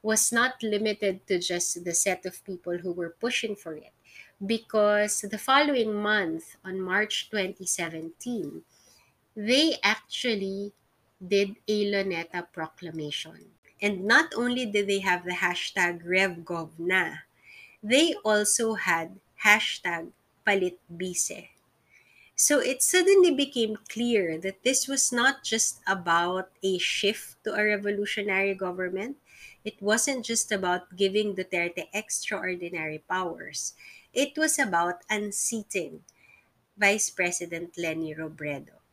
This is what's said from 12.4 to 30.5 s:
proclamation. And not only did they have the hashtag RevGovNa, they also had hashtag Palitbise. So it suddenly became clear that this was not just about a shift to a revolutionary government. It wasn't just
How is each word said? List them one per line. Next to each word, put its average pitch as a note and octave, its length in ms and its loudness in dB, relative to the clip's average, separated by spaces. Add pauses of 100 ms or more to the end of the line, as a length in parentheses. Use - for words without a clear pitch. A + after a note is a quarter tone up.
proclamation. D#3+ 1040 -10 (240)
And G3+ 320 -2
not C#4+ 260 4
only B3 300 0
did G#3 240 0
they G3 160 0
have F3+ 240 0
the F3+ 80 -4
hashtag F3 640 -2
RevGovNa, E3+ 1300 -2 (540)
they C4+ 300 4 (160)
also G#3+ 460 2
had E3+ 420 -2 (240)
hashtag F3+ 720 2 (320)
Palitbise. F3+ 1040 -2 (880)
So - 240 6
it C4+ 220 0
suddenly F4+ 500 8
became B3 560 0
clear G#3+ 480 0
that F#3+ 280 -8
this C4 220 2
was C4+ 240 0
not B3 320 2
just - 460 -2
about F3+ 640 0 (100)
a F#3+ 140 0
shift - 680 -2
to G#3 120 -4
a G#3 80 2
revolutionary G3+ 880 0
government. F#3 640 -4 (480)
It - 160 -10
wasn't A3+ 480 0
just A3+ 240 -2